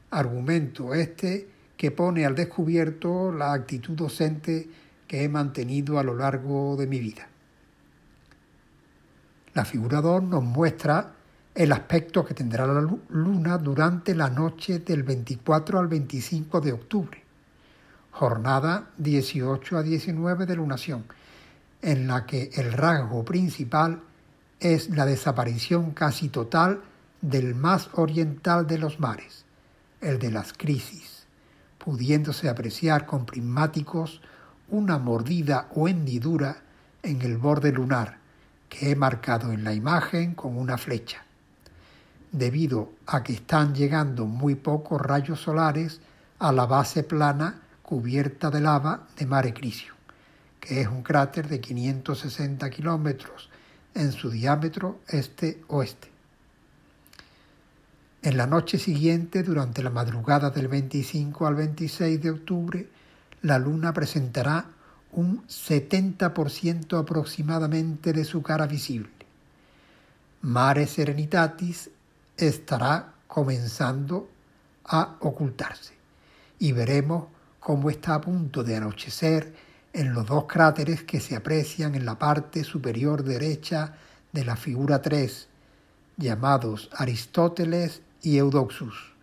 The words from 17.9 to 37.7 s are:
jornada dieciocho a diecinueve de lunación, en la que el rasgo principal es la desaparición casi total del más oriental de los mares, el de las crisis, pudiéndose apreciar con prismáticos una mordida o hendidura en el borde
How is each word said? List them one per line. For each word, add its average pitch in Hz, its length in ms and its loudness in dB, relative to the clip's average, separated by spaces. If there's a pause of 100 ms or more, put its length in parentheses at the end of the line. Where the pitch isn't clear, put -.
jornada 135 840 0
dieciocho 135 800 0
a 156 60 0
diecinueve 170 640 0
de 175 100 -2
lunación, 135 480 -4 (800)
en 135 260 2
la 123 180 0
que 131 300 -4
el 120 160 0
rasgo 123 540 2
principal 165 760 0 (600)
es 165 300 4
la 147 140 2
desaparición 135 840 0
casi 151 380 0
total 170 520 2 (380)
del 127 340 0
más 170 420 2
oriental 160 720 2
de 160 120 0
los 156 240 -2
mares, - 420 -4 (560)
el 143 180 -2
de 117 140 -2
las 107 220 -6
crisis, - 720 -6 (520)
pudiéndose 147 720 0
apreciar 143 580 0
con 123 200 -2
prismáticos 151 960 -2 (480)
una 202 280 2
mordida 131 800 0
o 156 140 4
hendidura 143 720 0 (420)
en 139 180 -2
el 120 140 0
borde 143 380 4